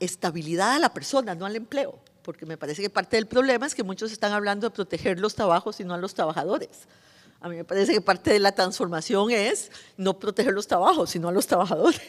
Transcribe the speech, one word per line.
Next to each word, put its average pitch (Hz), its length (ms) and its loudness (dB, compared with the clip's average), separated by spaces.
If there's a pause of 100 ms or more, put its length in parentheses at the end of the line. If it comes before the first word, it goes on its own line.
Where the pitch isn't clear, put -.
estabilidad 175 760 0
a 294 40 2
la 320 160 2
persona, 214 400 -2
no 170 120 -8
al 208 100 -6
empleo, 240 460 -6 (200)
porque 160 240 -14
me 160 100 -10
parece 151 260 -8
que 202 80 -4
parte 196 260 0
del 220 100 0
problema 254 400 2
es 302 80 -6
que 254 80 -2
muchos 196 300 -6
están 208 200 -2
hablando 202 360 0
de - 60 -8
proteger 180 460 -2
los 208 140 -2
trabajos 180 460 2
y 202 40 -10
no 175 100 -6
a 170 40 -6
los 185 160 -8
trabajadores. 170 720 -4 (540)
A 170 80 -12
mí 175 80 -10
me 170 80 -10
parece 196 280 2
que 220 80 2
parte 190 320 2
de 208 60 6
la 196 140 4
transformación 180 800 0
es 233 400 0 (260)
no 190 220 0
proteger 214 340 0
los 202 140 -4
trabajos, 196 440 4
sino 170 180 -4
a 175 40 0
los 202 140 2
trabajadores, 202 640 2